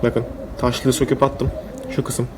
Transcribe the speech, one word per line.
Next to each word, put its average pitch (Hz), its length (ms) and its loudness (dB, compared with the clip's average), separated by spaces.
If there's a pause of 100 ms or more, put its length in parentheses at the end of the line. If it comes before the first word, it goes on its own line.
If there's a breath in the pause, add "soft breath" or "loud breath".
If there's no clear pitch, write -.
Bakın 117 200 2 (340)
taşlığı 123 360 2
söküp 135 300 4
attım. 139 280 2 (440)
Şu 131 80 0
kısım. - 240 -2 (100)